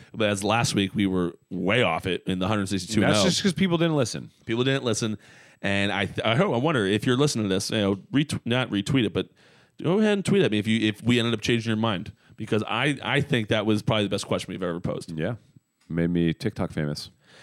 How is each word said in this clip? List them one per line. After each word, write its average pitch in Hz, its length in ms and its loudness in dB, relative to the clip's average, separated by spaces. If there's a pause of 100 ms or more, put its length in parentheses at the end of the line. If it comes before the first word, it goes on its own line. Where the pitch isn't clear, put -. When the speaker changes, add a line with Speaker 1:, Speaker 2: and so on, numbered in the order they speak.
(140)
Speaker 1:
but 107 140 0
as 101 160 -2
last 113 320 0
week 98 180 0
we 101 140 2
were 90 240 0 (180)
way 92 320 0
off 85 240 0
it 90 220 -2
in 92 100 -2
the 92 80 -2
hundred 101 220 0
sixty-two 95 320 -2
Speaker 2:
That's 110 180 4
Speaker 1:
no. 196 60 4
Speaker 2:
just - 180 2
'cause 196 100 2
people 170 260 0
didn't 160 180 2
listen. 78 340 -2 (140)
Speaker 1:
People 117 180 -2
didn't 135 220 0
listen, 110 340 -2 (420)
and 101 300 0
I, 98 160 0
th-, - 180 -6
I 113 120 2
hope, 180 180 2
I 117 40 2
wonder 131 280 2
if 101 180 0
you're 123 120 2
listening 117 320 0
to 92 40 0
this, 95 180 -2
you 113 80 0
know, 101 180 2 (160)
retw-, 147 320 0
not 120 260 -2
retweet 104 360 2
it, 87 60 -4
but 92 160 -2 (540)
go 175 160 0
ahead 214 140 2
and 202 120 0
tweet 196 180 4
at 110 100 2
me 107 80 2
if 101 80 -2
you, 110 200 2
if - 140 -4
we 120 160 4
ended 117 160 0
up 104 60 -4
changing 117 280 0
your 110 100 0
mind, 107 340 -2 (240)
because 107 320 -2
I, 123 340 0
I 131 200 0
think 113 260 0
that 107 180 0
was 107 160 2
probably 107 220 0
the 98 60 -2
best 101 180 -6
question 95 240 -4
we've 90 100 -8
ever 85 160 -4
posed. - 400 -6
Speaker 2:
Yeah, 101 160 -2 (540)
made 85 220 0
me 85 220 4
TikTok 101 380 -4
famous. 76 400 -6 (320)